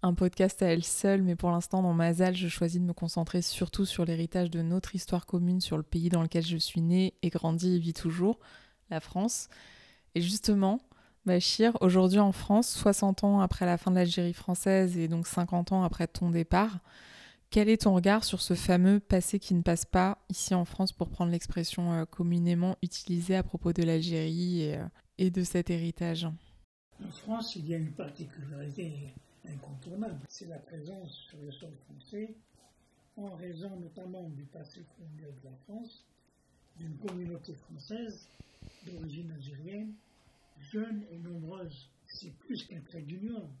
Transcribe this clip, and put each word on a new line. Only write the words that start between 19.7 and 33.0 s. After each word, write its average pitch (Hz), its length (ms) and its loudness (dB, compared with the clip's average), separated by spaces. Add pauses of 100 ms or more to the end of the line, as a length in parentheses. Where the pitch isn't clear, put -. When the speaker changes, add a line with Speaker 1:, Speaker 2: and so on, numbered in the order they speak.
Speaker 1:
pas 185 320 2 (120)
ici - 260 -2
en 175 100 2
France, - 260 -2
pour - 180 -4
prendre 175 220 -2
l'expression, 170 640 -2
euh, 165 100 0
communément 175 800 0
utilisée 175 540 -2
à 185 80 0
propos - 280 -4
de 175 120 2
l'Algérie 165 800 0
et, 151 140 -4
euh, - 80 -8 (340)
et 185 100 4
de 180 140 -2
cet 175 260 -2
héritage ? 170 580 -4 (720)
Speaker 2:
En 202 100 -12
France, 226 440 -10
il 160 120 -10
y 165 80 -4
a - 20 -6
une 156 160 -6
particularité 143 1200 -12 (340)
incontournable, 151 800 -12
c'est - 200 -18
la 165 100 -14
présence 165 560 -16 (160)
sur 151 140 -20
le 147 80 -16
sol 151 200 -18 (140)
français, 208 500 -14 (800)